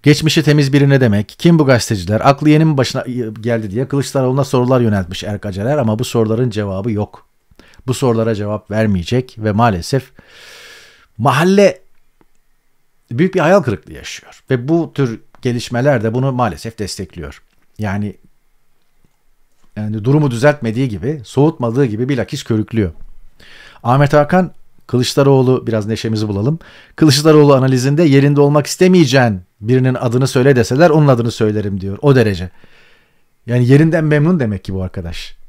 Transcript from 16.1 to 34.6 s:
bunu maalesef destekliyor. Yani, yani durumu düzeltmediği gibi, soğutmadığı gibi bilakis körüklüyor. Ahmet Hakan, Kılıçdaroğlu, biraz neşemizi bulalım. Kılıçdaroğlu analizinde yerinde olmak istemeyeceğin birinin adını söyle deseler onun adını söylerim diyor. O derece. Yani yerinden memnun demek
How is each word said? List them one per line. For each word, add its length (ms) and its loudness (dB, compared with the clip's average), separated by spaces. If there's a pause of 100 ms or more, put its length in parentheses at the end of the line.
bunu 180 -2
maalesef 460 -6
destekliyor. 640 -12 (360)
Yani, 380 -6 (1600)
yani 280 -8
durumu 260 2
düzeltmediği 580 -2
gibi, 360 -8
soğutmadığı 600 0
gibi 240 -4
bilakis 340 -6
körüklüyor. 500 -4 (880)
Ahmet 300 2
Hakan, 400 2 (340)
Kılıçdaroğlu, 800 2
biraz 200 -4
neşemizi 420 -4
bulalım. 300 -4 (380)
Kılıçdaroğlu 580 6
analizinde 480 0
yerinde 380 4
olmak 260 2
istemeyeceğin 760 2 (200)
birinin 340 0
adını 340 -2
söyle 280 4
deseler 340 2
onun 180 4
adını 220 2
söylerim 500 -4
diyor. 220 -8
O 120 4
derece. 360 0 (960)
Yani 200 0
yerinden 380 4
memnun 360 2
demek 240 -4